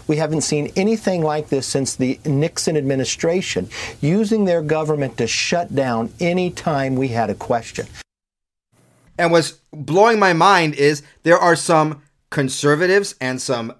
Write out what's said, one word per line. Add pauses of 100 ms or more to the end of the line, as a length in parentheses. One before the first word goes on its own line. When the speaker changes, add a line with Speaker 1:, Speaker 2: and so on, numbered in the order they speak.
Speaker 1:
we
haven't
seen
anything
like
this
since
the
Nixon
administration, (320)
using
their
government
to
shut
down
any
time
we
had
a
question. (1300)
Speaker 2:
And
what's (180)
blowing
my
mind
is (220)
there
are
some (280)
conservatives
and
some